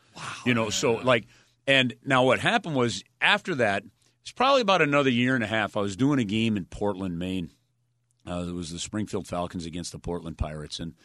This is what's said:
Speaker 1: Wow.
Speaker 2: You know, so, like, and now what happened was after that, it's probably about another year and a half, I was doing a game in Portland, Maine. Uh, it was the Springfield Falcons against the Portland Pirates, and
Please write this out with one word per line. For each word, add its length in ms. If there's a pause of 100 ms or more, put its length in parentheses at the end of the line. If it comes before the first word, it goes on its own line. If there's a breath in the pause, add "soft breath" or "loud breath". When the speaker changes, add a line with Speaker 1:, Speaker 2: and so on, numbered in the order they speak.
(160 loud breath)
Speaker 1:
Wow. 80 (220 loud breath)
Speaker 2:
You 100
know, 160
so, 240
like, 300 (420 soft breath)
and 260 (100)
now 220
what 140
happened 360
was 280 (180)
after 340
that, 280 (400)
it's 80
probably 300
about 200
another 300
year 240
and 80
a 40
half, 300
I 40
was 140
doing 240
a 60
game 320
in 80
Portland, 540
Maine. 320 (760)
Uh, 220
it 40
was 180
the 80
Springfield 480
Falcons 380
against 280
the 60
Portland 380
Pirates, 440
and 240